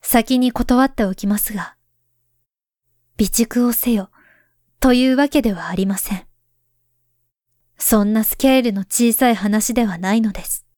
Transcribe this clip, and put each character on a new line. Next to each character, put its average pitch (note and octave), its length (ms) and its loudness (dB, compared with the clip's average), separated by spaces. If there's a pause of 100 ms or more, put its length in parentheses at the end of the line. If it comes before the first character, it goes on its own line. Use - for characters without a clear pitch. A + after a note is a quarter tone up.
先 A#3+ 360 0
に B3+ 140 2
断 B3 320 2
っ C4+ 100 0
て A#3 100 -2
お F#3+ 120 -2
き - 100 -10
ま G#3 140 0
す - 140 -6
が、 F#3 220 -10 (1400)
備 G3+ 120 2
蓄 A#3+ 360 0
を A#3+ 80 0
せ A#3+ 200 -2
よ、 G3 180 -2 (680)
と B3+ 140 4
い B3+ 140 4
う C4 80 2
わ C#4+ 140 2
け D4 120 2
で G#3+ 120 0
は E3+ 160 -10
あ F3+ 60 -6
り F#3+ 120 0
ま F#3+ 100 -2
せ - 180 -6
ん。 - 120 -14 (1500)
そ G#3+ 240 2
ん G#3 100 0
な A3 100 0
ス - 140 -4
ケ C4 220 4
ー - 20 0
ル A#3 120 -2
の G3 80 -4
小 A#3 320 0
さ B3 160 2
い A3+ 60 4
話 G#3+ 380 -2
で A#3 120 0
は F3+ 120 -6
な F#3+ 160 -2
い A3+ 80 2
の A3 100 0
で - 120 -10
す。 - 240 -10 (100)